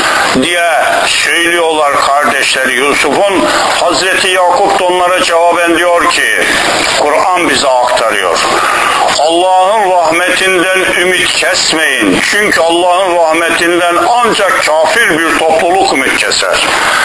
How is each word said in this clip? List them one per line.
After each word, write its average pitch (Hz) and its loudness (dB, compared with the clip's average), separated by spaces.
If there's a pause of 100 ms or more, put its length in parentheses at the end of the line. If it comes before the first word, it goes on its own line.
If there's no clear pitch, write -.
(420)
diye 170 0 (360)
söylüyorlar 160 0 (140)
kardeşleri 139 0
Yusuf'un. 147 0 (360)
Hazreti 175 0
Yakup 185 2
da 185 -2
onlara 180 0
cevaben 170 2
diyor 170 2
ki, 110 0 (560)
Kur'an 160 0
bize 139 0
aktarıyor. 104 0 (800)
Allah'ın 185 2
rahmetinden 180 0 (220)
ümit 180 0
kesmeyin. 143 0 (100)
Çünkü 202 0
Allah'ın 175 2
rahmetinden 170 0 (120)
ancak 214 0
kafir 160 2
bir 156 0
topluluk 165 0
ümit 135 -2
keser. 92 -2 (380)